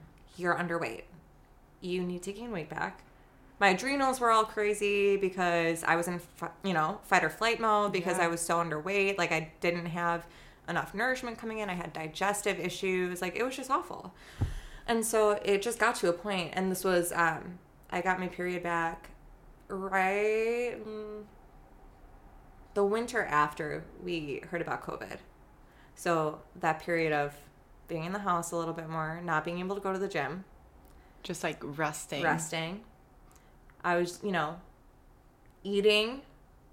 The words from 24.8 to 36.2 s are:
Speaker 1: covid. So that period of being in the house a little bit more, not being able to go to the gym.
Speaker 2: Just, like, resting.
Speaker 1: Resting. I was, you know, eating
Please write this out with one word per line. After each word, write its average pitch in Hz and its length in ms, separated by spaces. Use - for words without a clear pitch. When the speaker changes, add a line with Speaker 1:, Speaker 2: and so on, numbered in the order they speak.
Speaker 1:
covid. - 320
So 160 440
that 160 200
period 165 340
of 147 200
being 165 180
in 185 80
the 208 60
house 175 320
a - 60
little 165 160
bit 160 160
more, 160 340
not 156 220
being 175 140
able 185 160
to 202 60
go 190 120
to 185 60
the 196 80
gym. 165 360
Speaker 2:
Just, - 220
like, 156 180
resting. 151 640
Speaker 1:
Resting. 165 580
I 175 140
was, 175 260
you 202 80
know, 165 280
eating 208 580